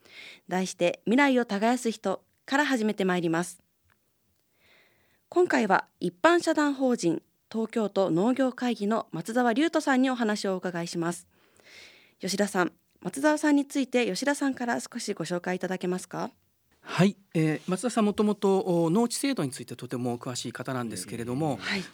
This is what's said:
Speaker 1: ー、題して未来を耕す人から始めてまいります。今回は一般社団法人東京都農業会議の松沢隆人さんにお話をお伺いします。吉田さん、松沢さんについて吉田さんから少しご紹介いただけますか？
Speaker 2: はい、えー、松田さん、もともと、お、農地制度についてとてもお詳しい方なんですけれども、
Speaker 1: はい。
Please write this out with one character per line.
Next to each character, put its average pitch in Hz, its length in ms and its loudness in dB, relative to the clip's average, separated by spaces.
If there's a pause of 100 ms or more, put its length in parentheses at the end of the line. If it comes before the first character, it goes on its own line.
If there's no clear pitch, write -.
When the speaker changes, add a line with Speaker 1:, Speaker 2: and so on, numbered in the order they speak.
Speaker 1:
ー、 - 60 -20 (340)
題 185 220 -2
し - 60 -10
て - 320 0
未 208 100 4
来 269 240 4
を 240 40 2
耕 226 380 0
す 233 80 -2
人 196 320 -4 (240)
か 269 120 0
ら 294 60 4
始 262 200 0
め 208 100 0
て 208 100 -2
ま 185 120 2
い 180 60 0
り 170 80 2
ま 165 120 2
す。 - 160 -12 (1700)
今 359 200 4
回 247 180 2
は 190 200 4 (120)
一 175 240 -4
般 339 180 6
社 330 140 0
団 294 200 2
法 262 200 0
人 170 260 -2 (300)
東 220 180 -4
京 214 200 -2
都 190 240 0
農 196 200 4
業 254 200 0
会 247 240 -2
議 202 100 -4
の 220 240 0
松 180 240 -6
沢 240 220 2
隆 311 120 4
人 320 120 0
さ 277 160 2
ん 254 60 4
に 262 80 2
お 254 40 -2
話 214 320 -2
を 196 60 0
お 185 60 -2
伺 175 260 -4
い - 20 -6
し 175 120 -6
ま 165 140 0
す。 - 140 -14 (920)
吉 190 160 -4
田 202 100 0
さ 196 160 0
ん、 165 100 -2 (280)
松 185 200 -8
沢 302 180 4
さ 302 120 2
ん 285 60 6
に 277 100 0
つ 285 140 -2
い 247 80 -2
て 247 180 2
吉 185 180 -4
田 285 120 0
さ 285 120 -2
ん 262 60 -2
か - 120 -8
ら 139 120 0
少 - 220 -10
し 202 140 -4
ご 165 100 -6
紹 175 160 -4
介 185 160 -4
い - 20 -6
た 185 80 -4
だ 185 120 -4
け 180 100 -4
ま 180 100 -2
す 185 100 -14
か？ 175 220 -6 (560)
Speaker 2:
は - 180 4
い、 202 120 4 (160)
え 156 220 2
ー、 143 120 -6
松 185 140 -4
田 254 80 -2
さ 226 140 0
ん、 - 20 4
も 208 80 2
と 214 120 2
も 208 100 2
と、 196 240 2 (260)
お、 160 60 2
農 226 180 2
地 - 80 -6
制 277 160 -2
度 240 100 -4
に 139 80 -2
つ - 120 -10
い - 20 -18
て 123 100 -14
と 123 140 -12
て 131 80 -4
も 120 160 -2
お 120 60 -6
詳 123 160 -8
し 120 160 -8
い - 20 -8
方 131 220 -8
な 127 80 -4
ん 117 80 -6
で - 80 -10
す - 80 -10
け 120 100 -10
れ 117 80 -8
ど 123 100 -6
も、 143 280 0
Speaker 1:
は 202 160 -4
い。 180 160 -6